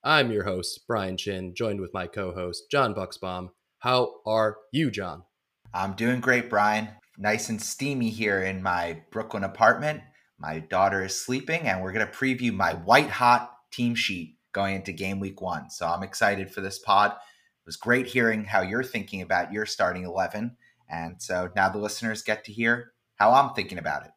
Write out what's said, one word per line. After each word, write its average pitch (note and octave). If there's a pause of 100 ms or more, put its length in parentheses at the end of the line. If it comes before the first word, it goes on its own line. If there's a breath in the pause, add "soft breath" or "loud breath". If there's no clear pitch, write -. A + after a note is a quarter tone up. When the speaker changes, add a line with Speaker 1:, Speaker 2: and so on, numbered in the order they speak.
Speaker 1:
I'm C3+
your G#2
host, F#2
Brian F#2+
Chin, F#2
joined G2+
with F2+
my F2+
co-host, F2+
John C3
Bucksbaum. F#2 (280)
How B2 (100)
are G#2+ (160)
you, C#3+
John? F2+ (500)
Speaker 2:
I'm F#2+
doing A#2
great, A#2+
Brian. G#2+ (280)
Nice G#2+
and G#2+
steamy C3
here G#2
in F#2+
my E2+ (100)
Brooklyn A2
apartment. C#3+ (400 soft breath)
My D#2
daughter F#2+
is F#2
sleeping, C#3
and F#2
we're F#2
gonna G#2+
preview B2
my F2+
white-hot A#2+ (160)
team A#2+
sheet F2+ (120)
going G2
into G2
game F#2+
week G2
one. E2+
So -
I'm E2+
excited G2
for G2
this F#2+
pod. G#2
It - (480 loud breath)
was D#2+
great B2
hearing A2+
how G2+
you're G#2
thinking G2+
about F2
your G#2+
starting F#2
eleven. F#2+ (340 soft breath)
And E2
so F2+
now F#2+
the G2
listeners G#2+
get G#2+
to G#2+
hear A#2 (220)
how G#2+
I'm C3
thinking F#2
about D2+
it. -